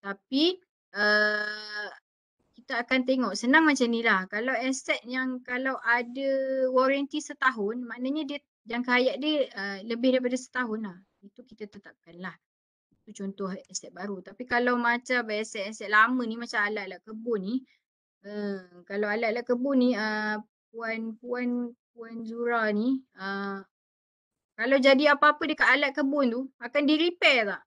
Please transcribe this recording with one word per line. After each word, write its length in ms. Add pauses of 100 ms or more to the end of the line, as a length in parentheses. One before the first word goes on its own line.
Tapi, 560 (400)
ah, 960 (640)
kita 240
akan 240
tengok. 320
Senang 320
macam 160
ni 160
lah. 260
Kalau 240
aset 540
yang 400
kalau 400
ada 440 (440)
warranty 480
setahun, 640
maknanya 420
dia 120 (280)
jangka 320
hayat 240
dia, 320
ah, 280
lebih 320
daripada 200
setahun 480
lah. 140 (260)
Itu 240
kita 240
tetapkan 480
lah. 160 (640)
Itu 240
contoh 240
aset 480
baru. 240
Tapi 240
kalau 320
macam 480
aset-aset 640
lama 400
ni, 80
macam 320
alat-alat 360
kebun 400
ni, 120 (720)
eh, 320 (240)
kalau 240
alat-alat 400
kebun 320
ni, 160
ah, 400 (320)
Puan, 480
Puan, 560 (240)
Puan 320
Zura 480
ni, 240 (240)
ah, 400 (960)
kalau 240
jadi 320
apa-apa 320
dekat 200 (120)
alat 160
kebun 320
tu, 140 (180)
akan 240
di-repair 640
tak? 200